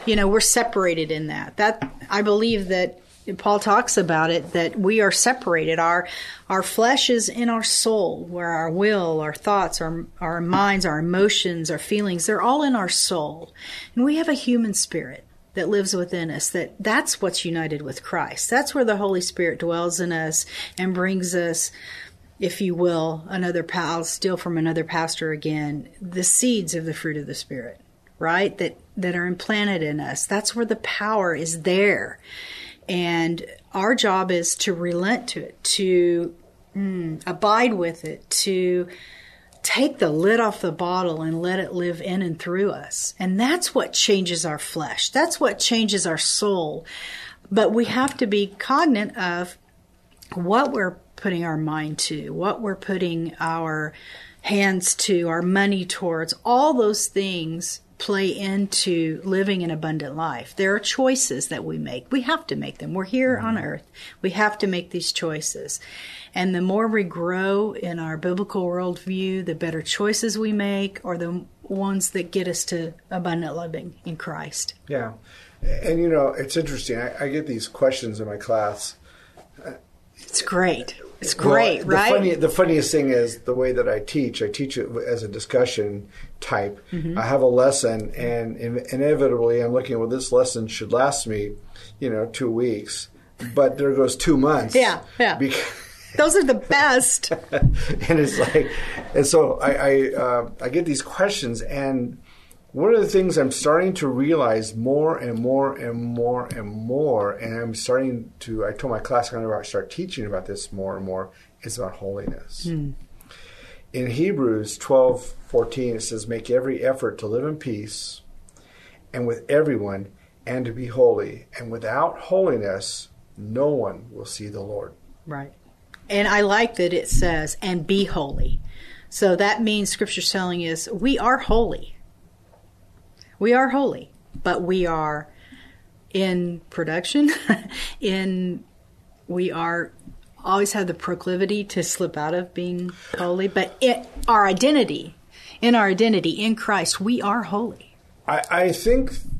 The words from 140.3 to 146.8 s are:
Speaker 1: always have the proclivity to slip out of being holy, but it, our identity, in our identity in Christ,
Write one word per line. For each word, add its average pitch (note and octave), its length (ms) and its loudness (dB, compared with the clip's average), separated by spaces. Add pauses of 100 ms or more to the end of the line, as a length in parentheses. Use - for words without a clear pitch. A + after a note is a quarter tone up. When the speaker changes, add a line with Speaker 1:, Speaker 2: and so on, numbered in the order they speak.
Speaker 1:
always G3 280 4
have G3+ 140 0
the F3+ 80 -4
proclivity F#3 720 -2
to G3 180 -4
slip - 340 -2
out D3+ 180 -2
of F3+ 200 -4
being F3+ 360 -4 (280)
holy, F3+ 300 0
but F#3+ 320 -2
it, B3 260 2 (220)
our G#3+ 180 8
identity, F#3+ 680 2 (440)
in A#3+ 140 6
our G#3+ 140 6
identity F#3+ 420 4
in G#3+ 240 0
Christ, G3+ 460 0